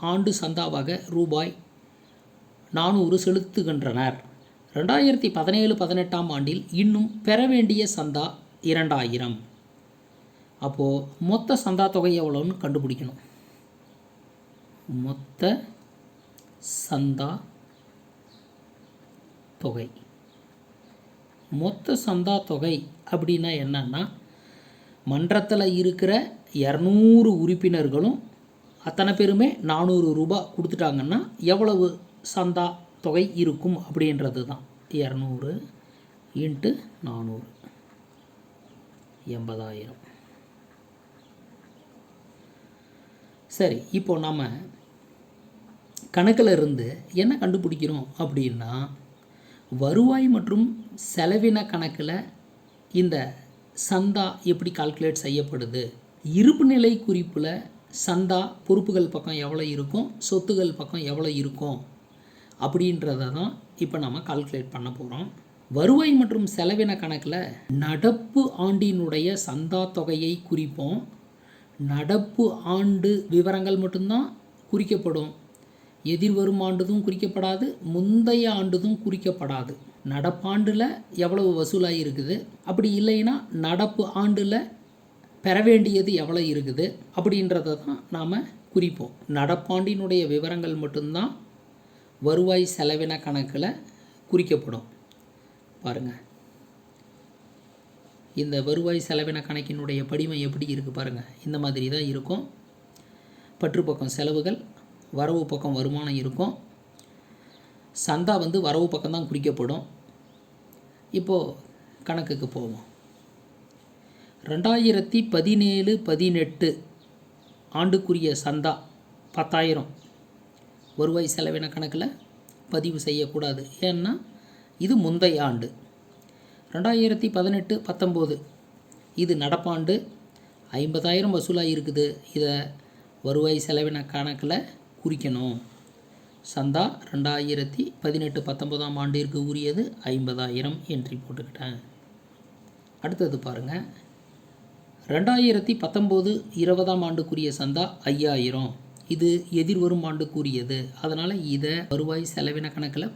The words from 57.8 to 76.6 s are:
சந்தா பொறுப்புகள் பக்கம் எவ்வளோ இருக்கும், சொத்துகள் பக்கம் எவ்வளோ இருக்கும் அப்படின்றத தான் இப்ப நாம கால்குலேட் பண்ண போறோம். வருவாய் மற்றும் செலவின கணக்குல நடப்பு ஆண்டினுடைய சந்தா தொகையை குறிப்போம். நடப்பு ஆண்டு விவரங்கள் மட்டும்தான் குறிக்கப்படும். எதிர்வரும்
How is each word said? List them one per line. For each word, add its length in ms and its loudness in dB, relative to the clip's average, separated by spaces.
சந்தா 420 2
பொறுப்புகள் 480 2
பக்கம் 300 -6
எவ்வளோ 200 -4
இருக்கும், 300 -4
சொத்துகள் 500 0
பக்கம் 320 -8
எவ்வளோ 300 -2
இருக்கும் 400 -6
அப்படின்றத 600 0
தான் 160 -4
இப்ப 160 -4
நாம 280 -4
கால்குலேட் 480 -6
பண்ண 160 -8
போறோம். 340 -10
வருவாய் 480 6
மற்றும் 340 4
செலவின 480 2
கணக்குல 360 -4
நடப்பு 600 2
ஆண்டினுடைய 640 2
சந்தா 360 -2
தொகையை 340 -2
குறிப்போம். 520 -2
நடப்பு 640 0
ஆண்டு 360 4
விவரங்கள் 480 4
மட்டும்தான் 460 0
குறிக்கப்படும். 640 0
எதிர்வரும் 640 2